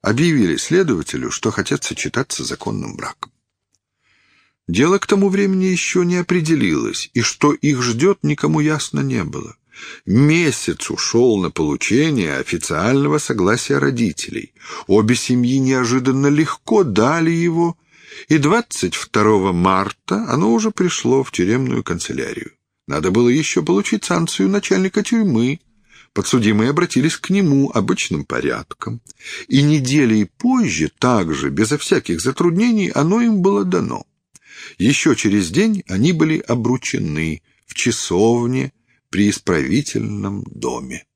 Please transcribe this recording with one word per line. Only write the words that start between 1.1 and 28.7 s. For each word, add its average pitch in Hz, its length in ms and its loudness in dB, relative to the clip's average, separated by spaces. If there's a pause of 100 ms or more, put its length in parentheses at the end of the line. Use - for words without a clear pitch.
что - 200 -2
хотят - 340 -4
сочетаться - 580 -6
законным - 540 -8
браком. - 340 -12 (1400)
Дело 143 320 2
к - 80 -4
тому 196 220 4
времени 190 360 2
ещё 185 400 0
не 175 120 0
определилось, 151 960 -2
и 120 80 0
что 147 320 0
их 139 300 0
ждёт, 123 400 0
никому 151 380 0
ясно 151 400 -2
не 127 240 -2
было. - 320 -10 (500)
Месяц 143 840 2
ушёл 117 500 2
на 85 100 -2
получение 90 840 0
официального 110 840 -2
согласия 120 600 0
родителей. 123 760 -4 (340)
Обе 107 300 4
семьи 123 420 2
неожиданно 131 680 2
легко 160 560 2
дали 143 460 2
его, 165 460 0 (520)
и 156 100 4
двадцать 151 560 0
второго 104 580 2
марта 95 760 0
оно 170 240 2
уже 220 180 0
пришло 135 540 0
в - 60 -12
тюремную 117 520 -2
канцелярию. - 680 -8 (340)
Надо 76 240 -2
было 120 180 4
ещё 127 340 0
получить 202 420 0
санкцию 175 440 0
начальника 190 540 0
тюрьмы. 156 580 0 (520)
Подсудимые 110 580 2
обратились 160 460 0
к - 140 -8
нему 147 420 4
обычным 90 520 -2
порядком, 64 760 -6 (480)